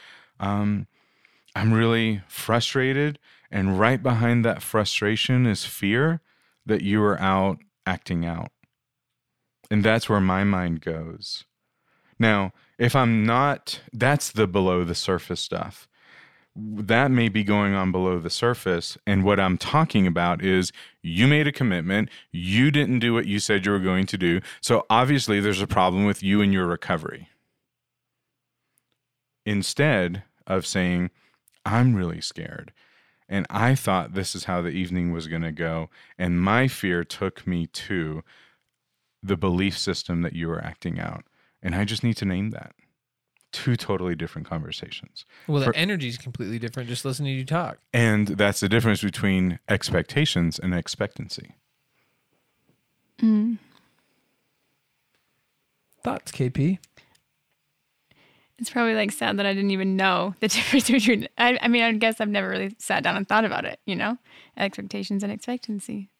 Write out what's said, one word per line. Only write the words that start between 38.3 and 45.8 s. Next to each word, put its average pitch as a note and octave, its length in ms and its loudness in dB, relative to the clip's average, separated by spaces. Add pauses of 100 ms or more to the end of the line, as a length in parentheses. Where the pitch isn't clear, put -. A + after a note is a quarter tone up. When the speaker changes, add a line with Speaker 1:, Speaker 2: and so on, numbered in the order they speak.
Speaker 1:
the F#2+ 140 0
belief F#2 420 2
system F2 440 -2
that E2+ 120 -2
you E2 160 -4
are E2 140 -4
acting E2+ 340 -8
out. - 260 -8 (380)
And F2 120 -4
I G2 100 0
just G#2 180 -2
need A#2 160 2
to G#2 60 -4
name G2 260 -2
that. - 240 -12 (760)
Two B2 240 -2
totally F2+ 380 -2
different D#2+ 340 -8
conversations. - 760 -12 (240)
Speaker 2:
Well, D3 100 0
the C3+ 80 0
Speaker 1:
For A#2+ 100 2
Speaker 2:
energy E3 320 -2